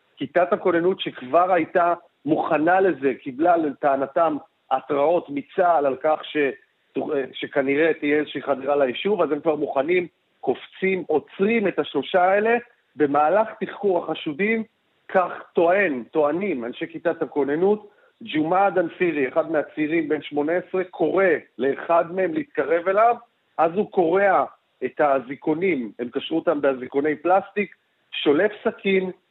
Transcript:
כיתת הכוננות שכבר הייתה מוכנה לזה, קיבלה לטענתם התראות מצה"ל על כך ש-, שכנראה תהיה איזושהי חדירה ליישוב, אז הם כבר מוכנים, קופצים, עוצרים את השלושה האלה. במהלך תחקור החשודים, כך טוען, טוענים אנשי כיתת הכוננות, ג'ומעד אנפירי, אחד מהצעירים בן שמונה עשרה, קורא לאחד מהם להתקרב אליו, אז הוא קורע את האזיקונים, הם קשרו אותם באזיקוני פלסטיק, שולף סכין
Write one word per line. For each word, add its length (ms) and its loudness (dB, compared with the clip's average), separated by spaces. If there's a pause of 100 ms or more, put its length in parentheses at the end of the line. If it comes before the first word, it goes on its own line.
(180)
כיתת 360 0
הכוננות 460 0
שכבר 520 0
הייתה 420 2 (320)
מוכנה 540 2
לזה, 340 2 (100)
קיבלה 340 2
לטענתם 800 0 (340)
התראות 580 0
מצה"ל 560 0
על 100 0
כך 280 0
ש-, 760 -4 (340)
שכנראה 600 0
תהיה 260 0
איזושהי 220 -6
חדירה 340 -2
ליישוב, 460 0
אז 100 0
הם 80 -2
כבר 160 0
מוכנים, 520 -2 (320)
קופצים, 680 -4
עוצרים 600 0
את 120 -2
השלושה 440 0
האלה. 340 4 (380)
במהלך 520 2 (120)
תחקור 440 -2
החשודים, 600 -4 (440)
כך 240 0 (220)
טוען, 580 2
טוענים 540 0
אנשי 220 -10
כיתת 340 -4
הכוננות, 680 0 (320)
ג'ומעד 560 0
אנפירי, 500 0
אחד 240 -2
מהצעירים 580 -2
בן 120 -2
שמונה 320 -4
עשרה, 300 -4
קורא 400 0 (340)
לאחד 540 0
מהם 220 -2
להתקרב 540 -2
אליו, 280 4 (420)
אז 160 2
הוא 180 -2
קורע 540 2 (400)
את 140 -8
האזיקונים, 1000 0
הם 100 -6
קשרו 280 -6
אותם 240 0
באזיקוני 540 -2
פלסטיק, 600 -2 (480)
שולף 280 2 (120)
סכין 480 -2 (200)